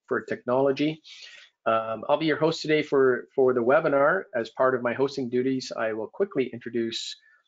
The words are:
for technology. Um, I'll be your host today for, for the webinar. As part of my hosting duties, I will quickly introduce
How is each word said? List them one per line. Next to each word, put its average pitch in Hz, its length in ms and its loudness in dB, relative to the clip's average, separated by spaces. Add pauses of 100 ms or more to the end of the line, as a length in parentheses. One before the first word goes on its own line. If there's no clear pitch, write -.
for 117 160 -2
technology. 139 800 0 (640)
Um, 113 420 -2
I'll 147 80 4
be 160 80 -2
your 147 140 2
host 156 240 0
today 151 200 2
for, 131 520 2
for 127 180 4
the 123 100 0
webinar. 151 600 2 (120)
As 113 160 -4
part 131 240 2
of 120 80 -2
my 120 120 -2
hosting 135 340 -2
duties, 127 480 -2
I 113 160 -2
will 107 140 -6
quickly 120 440 -2
introduce 117 640 -6 (340)